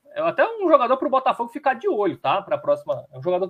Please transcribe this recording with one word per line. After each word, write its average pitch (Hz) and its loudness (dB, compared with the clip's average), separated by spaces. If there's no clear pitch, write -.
É - -10
até 269 2
um 440 -4
jogador 262 4
pro 285 -4
Botafogo 262 0
ficar 269 -2
de 240 -6
olho, 208 0
tá? 185 0
Pra 151 -4
próxima. 143 -4
É 131 -16
um 131 -14
jogador 180 0